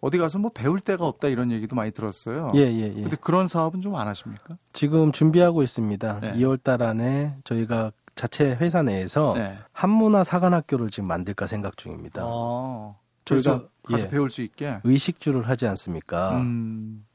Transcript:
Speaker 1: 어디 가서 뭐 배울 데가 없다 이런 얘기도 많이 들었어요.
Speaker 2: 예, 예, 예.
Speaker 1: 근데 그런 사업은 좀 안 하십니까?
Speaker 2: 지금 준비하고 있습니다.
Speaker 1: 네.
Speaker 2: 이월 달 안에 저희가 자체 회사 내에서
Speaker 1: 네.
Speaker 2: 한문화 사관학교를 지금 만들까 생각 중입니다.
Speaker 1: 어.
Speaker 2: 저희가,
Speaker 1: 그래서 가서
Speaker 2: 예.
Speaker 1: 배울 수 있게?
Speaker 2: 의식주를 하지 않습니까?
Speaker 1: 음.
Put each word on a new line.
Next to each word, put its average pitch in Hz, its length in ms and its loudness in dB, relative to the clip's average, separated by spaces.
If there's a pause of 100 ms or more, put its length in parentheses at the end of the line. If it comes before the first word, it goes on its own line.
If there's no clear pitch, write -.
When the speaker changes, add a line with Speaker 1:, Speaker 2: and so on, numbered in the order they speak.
Speaker 1:
어디 139 160 0
가서 165 220 0
뭐 214 120 0
배울 151 280 0
데가 185 260 -2
없다 147 220 -2
이런 123 240 0
얘기도 113 240 -4
많이 110 160 -2
들었어요. 117 640 -6
Speaker 2:
예, 143 60 8
예, 113 360 2
예. 104 40 -6
Speaker 1:
근데 104 200 -4
그런 180 260 2
사업은 165 360 -2
좀 202 120 -6
안 113 120 -4
하십니까? 104 500 -12 (160)
Speaker 2:
지금 151 380 4
준비하고 165 500 4
있습니다. 107 580 -2
Speaker 1:
네. 107 180 -6
Speaker 2:
이월 131 200 4
달 127 240 0
안에 127 640 0
저희가 113 480 -2 (240)
자체 135 400 0
회사 165 260 2
내에서 110 560 2
Speaker 1:
네. 98 200 -6 (140)
Speaker 2:
한문화 214 540 4
사관학교를 170 640 2
지금 98 180 -6
만들까 90 400 -4
생각 101 300 -6
중입니다. 95 480 -12
Speaker 1:
어. 117 760 -8 (240)
Speaker 2:
저희가, 135 180 4
Speaker 1:
그래서 131 280 0 (140)
가서 117 220 0
Speaker 2:
예. 95 40 -8
Speaker 1:
배울 143 200 0
수 127 120 -10
있게? 123 420 -6
Speaker 2:
의식주를 131 640 2
하지 123 200 0
않습니까? 92 720 -2
Speaker 1:
음. 110 760 -4